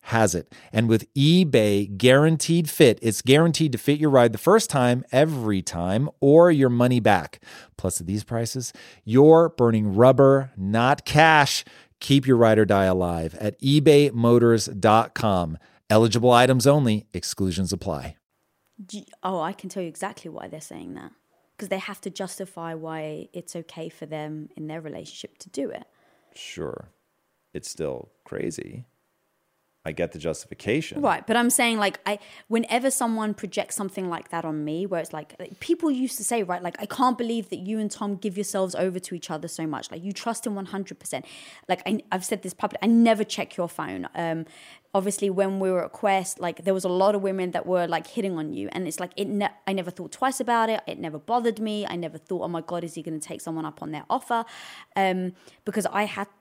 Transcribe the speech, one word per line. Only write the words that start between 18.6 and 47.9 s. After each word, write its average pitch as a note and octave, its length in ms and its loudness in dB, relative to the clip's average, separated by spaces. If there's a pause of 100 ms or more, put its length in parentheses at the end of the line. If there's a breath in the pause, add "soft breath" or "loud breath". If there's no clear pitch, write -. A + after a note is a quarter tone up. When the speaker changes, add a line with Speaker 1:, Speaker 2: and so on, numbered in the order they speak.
Speaker 2:
Do G#3 140 -16
you, - 60 -18 (180)
oh, F#3 180 -4
I E3 120 -6
can F#3+ 180 -14
tell G3 120 -8
you E3+ 60 -8
exactly F3+ 420 -12
why - 180 -14
they're D#3 120 -16
saying F2+ 340 -16
that. - 180 -18 (440)
'Cause G3+ 120 -14
they F#3+ 100 -6
have G3 240 -12
to G3 80 -10
justify F3 640 -12
why D#3 580 -10
it's - 220 -16
okay E3 340 -12
for - 180 -16
them D3+ 500 -12
in D#3 100 -12
their D#3 140 -12
relationship - 580 -16
to - 120 -20
do C4+ 200 -8
it. - 140 -14 (500)
Speaker 1:
Sure. - 540 -12 (680)
It's D2 160 -12
still C#2 380 -8 (160)
crazy. - 600 -10 (1000)
I D#2+ 60 -8
get E2 200 -4
the E2+ 60 -14
justification. G#2+ 840 -6
Speaker 2:
Right, G3+ 240 -2
but A3+ 100 0
I'm A#3+ 140 2
saying, A#3 260 0
like, G3+ 300 -2
I, G3+ 120 -6 (300 loud breath)
whenever A#3 420 -2
someone A3 440 -4
projects - 420 -8
something F#3+ 320 -8
like E3+ 220 -10
that E3 160 -6
on D#3 180 -6
me, D#3+ 220 -6
where F3+ 120 -4
it's - 140 -8
like, D#3 260 -14
like, F#3 220 -18
people E4+ 300 -2
used B3+ 260 -4
to G#3 80 -10
say, A#3 180 -2
right, F3+ 200 -6
like, F3 180 -8
"I G#3 60 -10
can't B3+ 320 0
believe A#3 320 -6
that D#3+ 80 -10
you G3+ 200 -6
and G#3+ 120 -4
Tom G3+ 260 -6
give G3 220 -6
yourselves F#3+ 360 -4
over F#3 240 -4
to F3+ 160 -12
each E3 160 -12
other D#3 160 -8
so E3 200 -10
much. - 240 -10
Like, E3 120 -16
you G3 80 -10
trust - 360 -8
him G#3+ 80 -6
one G3 100 -10
hundred F#3+ 340 -10
percent." - 280 -12 (420 loud breath)
Like, F3+ 180 -2
I, G3+ 140 -2 (100)
I've F#3 140 -6
said G3+ 160 -6
this F3 140 -14
publicly, - 340 -4
I - 20 4
never A3+ 340 4
check - 340 -10
your F3 100 -4
phone. F#2+ 460 -10
Um, E3 320 -4 (480 loud breath)
obviously, G3 340 -2
when G3 320 -2
we F#3+ 100 -2
were F3+ 140 -2
at - 80 -12
Quest, F#3+ 480 -4
like, E3+ 240 -8
there F#3+ 80 0
was F#3+ 120 -2
a F#3+ 40 -2
lot F#3+ 260 2
of G3 60 -2
women F#3+ 300 -4
that E3 160 -6
were, F3 200 0
like, E3 200 -4